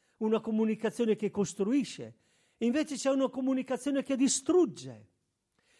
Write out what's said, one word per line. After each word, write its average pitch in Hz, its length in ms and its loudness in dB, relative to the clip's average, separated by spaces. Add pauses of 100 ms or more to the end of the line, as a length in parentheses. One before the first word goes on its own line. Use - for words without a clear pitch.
(200)
una 220 200 2
comunicazione 220 800 0
che 208 120 -2
costruisce. 196 960 -2 (360)
Invece 285 360 0
c'è 269 140 -2
una 269 180 2
comunicazione 262 760 -2
che 269 140 -2
distrugge. 226 920 0 (720)